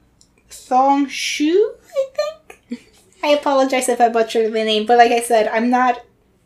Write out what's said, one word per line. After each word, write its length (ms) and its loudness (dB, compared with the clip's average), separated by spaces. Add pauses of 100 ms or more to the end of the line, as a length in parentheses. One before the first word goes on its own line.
(480)
Thong 600 0
Shu, 640 -2 (220)
I 180 -2
think? 720 -12 (380)
I 40 -2
apologize 600 0
if 120 -2
I 80 4
butchered 440 -2
the 120 -2
name, 220 -2
but 120 4
like 120 6
I 100 0
said, 280 0
I'm 200 -2
not, 360 0 (420)